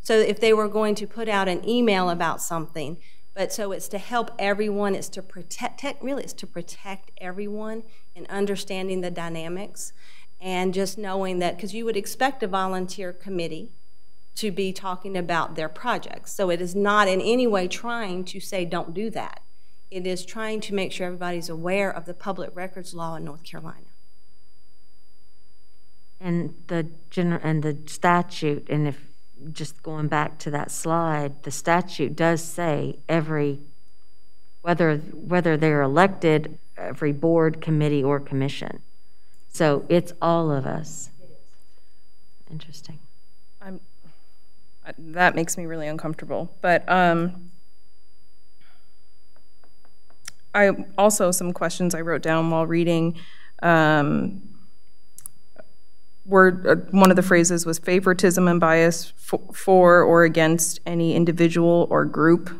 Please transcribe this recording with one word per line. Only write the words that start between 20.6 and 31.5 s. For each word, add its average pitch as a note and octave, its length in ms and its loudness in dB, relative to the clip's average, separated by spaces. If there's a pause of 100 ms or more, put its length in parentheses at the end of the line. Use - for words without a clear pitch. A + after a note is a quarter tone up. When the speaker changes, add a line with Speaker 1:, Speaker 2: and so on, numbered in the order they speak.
Speaker 1:
to G3+ 140 -4
make F#3+ 160 0
sure F3+ 160 -4
everybody's F3 420 -4
aware F3+ 400 0
of D#3+ 160 -6
the F3 80 -6
public F3+ 400 -6
records F3+ 400 -8
law E3 220 -6
in D#3 100 -6
North D3+ 180 -8
Carolina. - 440 -8 (2250)
Speaker 2:
And F3 360 -2 (120)
the E3 200 -2 (220)
gener-, F3 340 0
and D#3 200 2
the D3+ 140 0 (100)
statute, F3 840 0
and D3 180 2
if, C3+ 140 -4 (500)
just - 320 -8
going D#3 240 -4
back D3+ 320 0
to - 100 -6
that D3 220 -4
slide, D#3+ 720 0
the C#3+ 80 -4